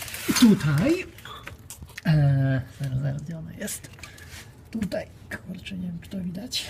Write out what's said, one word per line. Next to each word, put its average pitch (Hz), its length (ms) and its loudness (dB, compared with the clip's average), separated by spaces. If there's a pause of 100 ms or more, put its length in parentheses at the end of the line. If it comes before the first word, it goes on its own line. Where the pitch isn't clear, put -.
(400)
Tutaj. 226 680 6 (1000)
E, 135 560 4 (180)
zaraz, 131 200 -4
zaraz, 139 220 -4
gdzie 165 160 -10
ona 165 140 -12
jest? - 380 -10 (800)
Tutaj. - 360 -4 (400)
Kurczę, 180 300 -12
nie 180 100 -6
wiem, 170 140 -8
czy - 100 -18
to 196 100 -8
widać. 185 500 -6